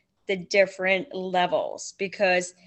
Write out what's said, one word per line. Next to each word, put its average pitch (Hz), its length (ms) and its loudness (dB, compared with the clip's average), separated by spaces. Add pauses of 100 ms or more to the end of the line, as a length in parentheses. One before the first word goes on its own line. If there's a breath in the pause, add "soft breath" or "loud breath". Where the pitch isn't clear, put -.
(260 soft breath)
the 196 100 -2
different 190 760 2
levels, 180 840 -2
because 185 580 0 (120 soft breath)